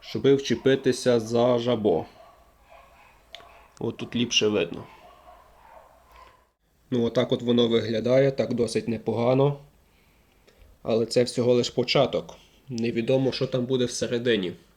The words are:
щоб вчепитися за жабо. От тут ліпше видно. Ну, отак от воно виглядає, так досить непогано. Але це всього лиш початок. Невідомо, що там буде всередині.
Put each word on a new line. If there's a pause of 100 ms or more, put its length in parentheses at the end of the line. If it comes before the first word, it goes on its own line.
щоб
вчепитися
за
жабо. (1700)
От
тут
ліпше
видно. (2000)
Ну,
отак
от
воно
виглядає,
так
досить
непогано. (1200)
Але
це
всього
лиш
початок. (320)
Невідомо,
що
там
буде
всередині. (240)